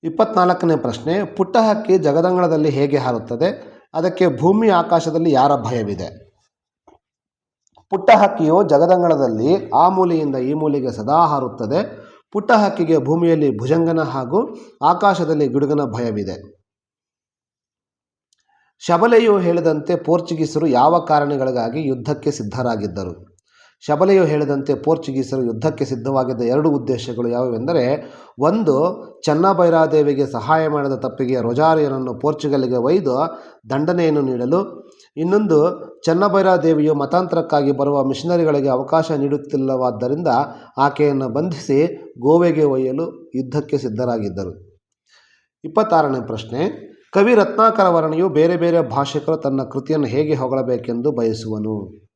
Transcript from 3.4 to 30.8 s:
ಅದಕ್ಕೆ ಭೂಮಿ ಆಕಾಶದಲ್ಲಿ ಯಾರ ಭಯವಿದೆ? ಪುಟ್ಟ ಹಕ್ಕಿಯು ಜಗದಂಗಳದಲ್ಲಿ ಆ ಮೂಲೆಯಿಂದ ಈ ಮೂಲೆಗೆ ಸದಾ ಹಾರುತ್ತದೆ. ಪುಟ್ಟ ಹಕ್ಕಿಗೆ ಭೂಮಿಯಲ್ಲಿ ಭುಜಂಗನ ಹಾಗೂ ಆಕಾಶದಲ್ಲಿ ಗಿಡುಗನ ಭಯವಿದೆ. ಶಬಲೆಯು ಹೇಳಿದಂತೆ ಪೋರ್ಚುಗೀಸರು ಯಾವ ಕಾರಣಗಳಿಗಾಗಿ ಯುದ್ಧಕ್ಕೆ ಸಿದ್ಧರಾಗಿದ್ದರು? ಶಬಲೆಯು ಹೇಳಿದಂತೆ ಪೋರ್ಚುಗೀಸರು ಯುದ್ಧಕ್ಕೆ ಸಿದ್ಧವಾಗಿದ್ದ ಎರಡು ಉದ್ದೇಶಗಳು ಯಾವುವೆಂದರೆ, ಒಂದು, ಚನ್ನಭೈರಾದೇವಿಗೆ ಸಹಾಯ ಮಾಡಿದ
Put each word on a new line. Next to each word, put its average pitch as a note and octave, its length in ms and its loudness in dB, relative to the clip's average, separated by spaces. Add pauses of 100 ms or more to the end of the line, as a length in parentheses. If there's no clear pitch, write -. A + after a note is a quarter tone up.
ಅದಕ್ಕೆ F3+ 340 0
ಭೂಮಿ G3 420 2
ಆಕಾಶದಲ್ಲಿ E3 640 2
ಯಾರ C#3+ 240 4
ಭಯವಿದೆ? G#2 760 -6 (1600)
ಪುಟ್ಟ F#3+ 260 0
ಹಕ್ಕಿಯು F#3 480 4
ಜಗದಂಗಳದಲ್ಲಿ D#3 1040 2
ಆ D#3+ 200 4
ಮೂಲೆಯಿಂದ E3+ 460 0
ಈ C3 180 -2
ಮೂಲೆಗೆ C#3+ 380 -2
ಸದಾ C3 340 2
ಹಾರುತ್ತದೆ. C#3 840 -4 (240)
ಪುಟ್ಟ G#3 200 -2
ಹಕ್ಕಿಗೆ F#3 460 2
ಭೂಮಿಯಲ್ಲಿ D3+ 600 2
ಭುಜಂಗನ E3 420 0
ಹಾಗೂ C#3 580 -4 (240)
ಆಕಾಶದಲ್ಲಿ E3 640 2
ಗಿಡುಗನ C#3 360 0
ಭಯವಿದೆ. G#2 800 -8 (2250)
ಶಬಲೆಯು A3 580 4
ಹೇಳಿದಂತೆ E3+ 580 0
ಪೋರ್ಚುಗೀಸರು D#3+ 720 -2
ಯಾವ C#3+ 320 4
ಕಾರಣಗಳಿಗಾಗಿ C#3+ 880 -2
ಯುದ್ಧಕ್ಕೆ C3+ 440 -4
ಸಿದ್ಧರಾಗಿದ್ದರು? G2+ 1000 -6 (560)
ಶಬಲೆಯು F#3 360 4
ಹೇಳಿದಂತೆ C#3+ 520 -2
ಪೋರ್ಚುಗೀಸರು C3+ 680 -2
ಯುದ್ಧಕ್ಕೆ A#2+ 420 -4
ಸಿದ್ಧವಾಗಿದ್ದ B2+ 560 -4
ಎರಡು B2+ 280 0
ಉದ್ದೇಶಗಳು A#2+ 580 -4
ಯಾವುವೆಂದರೆ, B2+ 840 -2 (260)
ಒಂದು, E3 360 2 (500)
ಚನ್ನಭೈರಾದೇವಿಗೆ D#3 1000 2
ಸಹಾಯ C#3 420 0
ಮಾಡಿದ D3 260 -2